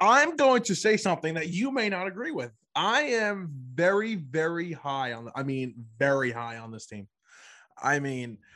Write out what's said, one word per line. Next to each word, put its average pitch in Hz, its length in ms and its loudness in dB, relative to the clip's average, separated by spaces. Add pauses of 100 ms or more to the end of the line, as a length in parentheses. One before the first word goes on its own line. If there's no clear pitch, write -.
I'm 285 360 6
going 262 260 6
to 190 120 0
say 214 220 4
something 160 380 -2
that 160 140 -4
you 214 220 -2
may 226 180 0
not 190 180 -4
agree 226 240 -8
with. 120 200 -6 (220)
I 214 280 2
am 208 480 -2 (240)
very, 202 420 2
very 165 560 -2
high 135 420 -4
on, 117 220 -10
I 135 80 -4
mean, 131 320 -4 (240)
very 135 320 2
high 117 260 -8
on 113 140 -14
this 110 160 -16
team. 101 200 -14 (720)
I 143 180 2
mean, 127 380 -6 (180)